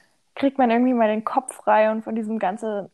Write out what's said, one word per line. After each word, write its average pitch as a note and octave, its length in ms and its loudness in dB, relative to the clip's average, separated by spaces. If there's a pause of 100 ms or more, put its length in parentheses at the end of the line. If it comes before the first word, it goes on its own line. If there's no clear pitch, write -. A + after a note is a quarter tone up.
(360)
Kriegt C#4 220 -2
man B3 140 4
irgendwie B3 220 2
mal A#3 140 2
den G#3+ 160 -2
Kopf - 300 -4
frei G#3+ 380 2
und A3 120 -4
von A3 120 -6
diesem A3 240 -4
ganze, G#3 540 -4